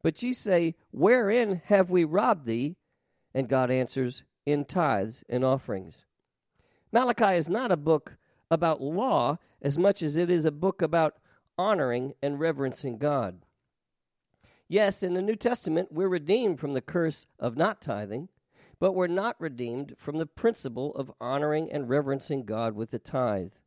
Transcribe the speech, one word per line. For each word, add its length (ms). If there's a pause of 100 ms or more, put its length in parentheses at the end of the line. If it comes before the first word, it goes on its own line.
But 200
ye 100
say, 420 (160)
Wherein 760
have 240
we 140
robbed 420
thee? 300 (580)
And 140
God 220
answers, 540 (220)
In 180
tithes 640
and 160
offerings. 600 (880)
Malachi 460
is 120
not 220
a 60
book 400 (340)
about 300
law 580 (220)
as 180
much 240
as 140
it 140
is 140
a 60
book 320
about 360 (380)
honoring 680
and 180
reverencing 580
God. 460 (1200)
Yes, 340
in 120
the 80
New 140
Testament, 560
we're 160
redeemed 500
from 140
the 80
curse 460 (120)
of 180
not 260
tithing, 460 (520)
but 120
we're 140
not 320
redeemed 600
from 200
the 80
principle 680
of 260
honoring 500
and 180
reverencing 560
God 300
with 160
the 80
tithe. 540 (140)